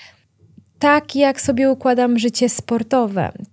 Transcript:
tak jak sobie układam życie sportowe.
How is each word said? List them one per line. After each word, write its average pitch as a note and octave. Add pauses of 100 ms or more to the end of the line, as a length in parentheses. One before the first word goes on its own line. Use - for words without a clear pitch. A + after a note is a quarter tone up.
(800)
tak D4
jak C4+
sobie C4+
układam B3
życie A#3
sportowe. A3+ (220)